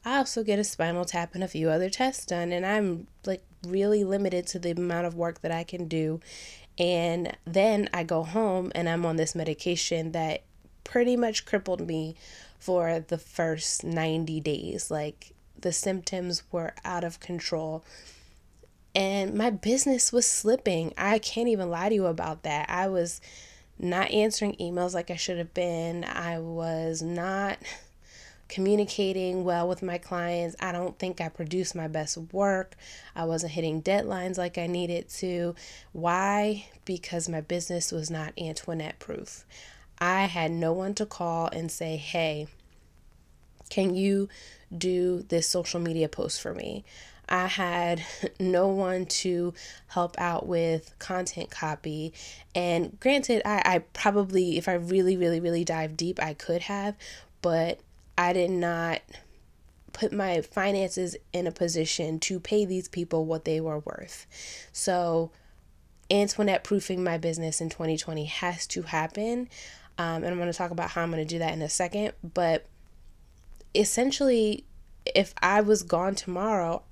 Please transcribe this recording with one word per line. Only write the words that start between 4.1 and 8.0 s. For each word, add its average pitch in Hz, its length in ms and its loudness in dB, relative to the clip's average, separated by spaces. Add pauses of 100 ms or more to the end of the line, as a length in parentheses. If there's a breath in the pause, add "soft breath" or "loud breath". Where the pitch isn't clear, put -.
to 185 100 -6
the 175 140 -2
amount 175 340 0
of 170 80 -4
work 170 280 -4
that 165 100 -2
I 165 100 -2
can 175 240 -8
do. 160 320 0 (580 loud breath)
And 175 680 2
then 202 500 4
I 175 80 0